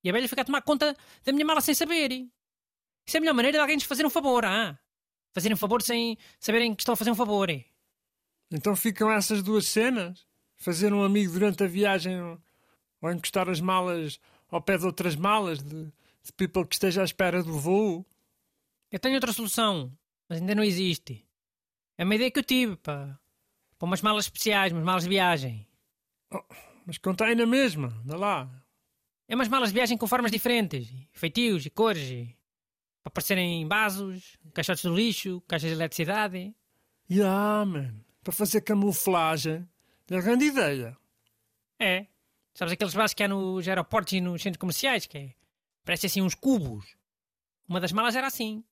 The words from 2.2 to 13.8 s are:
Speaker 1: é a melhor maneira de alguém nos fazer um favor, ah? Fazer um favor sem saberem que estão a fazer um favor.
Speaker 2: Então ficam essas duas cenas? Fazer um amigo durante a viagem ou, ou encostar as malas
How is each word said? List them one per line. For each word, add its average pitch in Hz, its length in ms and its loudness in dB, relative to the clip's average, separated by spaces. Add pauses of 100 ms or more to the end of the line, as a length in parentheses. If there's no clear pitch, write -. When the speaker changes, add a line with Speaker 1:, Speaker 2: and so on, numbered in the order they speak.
Speaker 1:
é - 20 4
a - 20 4
melhor 320 140 4
maneira 269 240 4
de - 20 6
alguém 294 160 2
nos 277 80 -2
fazer 285 220 0
um - 40 4
favor, 262 340 2
ah? 196 340 0 (560)
Fazer 185 180 0
um 208 40 2
favor 208 260 2
sem 233 340 0 (220)
saberem 226 380 2
que - 60 -8
estão 240 100 0
a 226 40 2
fazer 226 140 0
um 226 60 2
favor. 202 320 2 (1040)
Speaker 2:
Então 185 240 0
ficam 220 340 0
essas 208 320 0
duas 208 240 0
cenas? 214 600 0 (280)
Fazer 185 400 0
um 202 80 4
amigo 196 300 2
durante 196 320 2
a - 20 2
viagem 185 560 0
ou, 170 180 -12 (600)
ou 160 80 -2
encostar 180 400 -2
as 170 100 -2
malas 180 600 -2 (280)